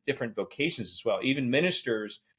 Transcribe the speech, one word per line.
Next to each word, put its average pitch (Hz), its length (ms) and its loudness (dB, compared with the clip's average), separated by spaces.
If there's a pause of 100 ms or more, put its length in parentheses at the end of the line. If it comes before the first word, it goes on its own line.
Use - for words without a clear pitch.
different 120 280 -2
vocations 107 540 -2
as - 160 -10
well, 101 180 2
even 131 280 2
ministers 123 720 0 (180)